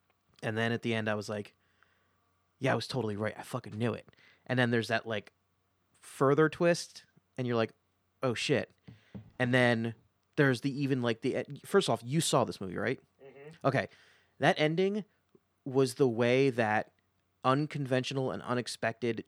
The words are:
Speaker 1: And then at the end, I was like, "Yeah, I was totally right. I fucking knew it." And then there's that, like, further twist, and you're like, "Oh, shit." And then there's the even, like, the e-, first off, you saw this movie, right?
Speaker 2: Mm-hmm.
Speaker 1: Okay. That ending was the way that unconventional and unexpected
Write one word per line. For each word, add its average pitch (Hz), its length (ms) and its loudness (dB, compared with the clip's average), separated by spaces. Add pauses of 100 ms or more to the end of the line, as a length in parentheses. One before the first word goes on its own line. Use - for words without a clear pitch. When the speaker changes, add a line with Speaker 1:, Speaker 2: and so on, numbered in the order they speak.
(420)
Speaker 1:
And 110 160 -4
then 113 140 0
at 117 100 -4
the 113 140 -2
end, 110 120 -4
I 107 60 -2
was 104 160 -8
like, 104 240 -8 (1080)
"Yeah, 131 140 0
I - 20 0
was 117 120 -6
totally 110 280 -4
right. 107 220 -4
I - 60 -14
fucking 107 340 -10
knew 113 160 0
it." - 140 -12 (400)
And 127 100 -2
then 120 140 4
there's 113 160 0
that, 113 200 -2
like, 110 240 -6 (720)
further 143 480 2
twist, - 540 -2 (340)
and 127 80 -4
you're 120 120 -2
like, 113 160 0 (500)
"Oh, 120 100 0
shit." 113 380 -2 (680)
And 123 140 0
then 120 400 4 (420)
there's 135 260 2
the 139 200 -4
even, 131 220 -2
like, 117 180 -2
the 120 200 -2
e-, 143 220 -12
first - 260 2
off, 117 140 0
you 131 160 -2
saw 147 240 4
this 92 160 -6
movie, 92 160 -8
right? 107 240 -4 (240)
Speaker 2:
Mm-hmm. - 440 -8
Speaker 1:
Okay. 117 200 0 (520)
That 147 180 4
ending 190 480 0 (580)
was 131 300 2
the 139 140 4
way 123 420 4
that 110 400 0 (540)
unconventional 131 880 0
and 87 100 -6
unexpected 113 880 -4